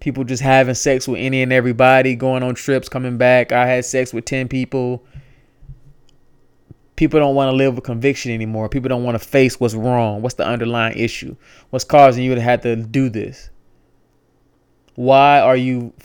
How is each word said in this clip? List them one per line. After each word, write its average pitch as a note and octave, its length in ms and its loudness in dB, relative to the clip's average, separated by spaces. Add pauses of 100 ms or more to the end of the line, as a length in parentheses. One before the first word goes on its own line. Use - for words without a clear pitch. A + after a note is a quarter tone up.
people C3+ 240 -4
just B2 180 -6
having C3 320 4
sex C3 320 -2
with G#2 140 -4
any C3 200 -2
and B2+ 120 -2
everybody, B2+ 640 4
going C3 260 -2
on B2+ 100 -4
trips, C3 360 -4
coming B2+ 280 -6
back. B2 360 2
I B2 120 2
had B2+ 200 0
sex C3 280 -4
with A#2+ 120 -8
ten C3 240 -6
people. B2+ 560 -4 (1900)
People D#3 240 2
don't C#3 120 2
wanna C3+ 200 0
live C3+ 220 0
with - 100 -10
conviction B2 480 -4
anymore. A2 340 -6
People B2+ 220 -4
don't B2 160 -4
wanna A#2 140 -2
face C3 380 0
what's A#2 160 -2
wrong. A2 480 -2
What's A#2 140 -6
the - 100 -4
underlying A#2 520 -4
issue? - 400 -6 (320)
What's C3 160 -6
causing C3 400 6
you B2+ 100 -2
to A#2 60 -4
have A#2+ 200 0
to A#2 140 -2
do A2+ 320 -2
this? G#2 420 -10 (1500)
Why C3+ 440 6
are B2+ 160 4
you, B2+ 380 -4 (120)